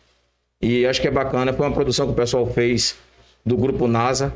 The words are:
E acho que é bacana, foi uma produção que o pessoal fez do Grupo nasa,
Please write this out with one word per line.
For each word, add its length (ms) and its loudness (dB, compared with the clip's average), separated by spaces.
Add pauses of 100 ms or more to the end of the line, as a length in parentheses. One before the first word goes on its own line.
(600)
E 240 2
acho 160 0
que 60 0
é 60 -2
bacana, 400 0
foi 120 -2
uma 80 0
produção 340 0
que 60 -2
o 40 -4
pessoal 360 0
fez 440 0 (500)
do 100 2
Grupo 300 0
nasa, 500 0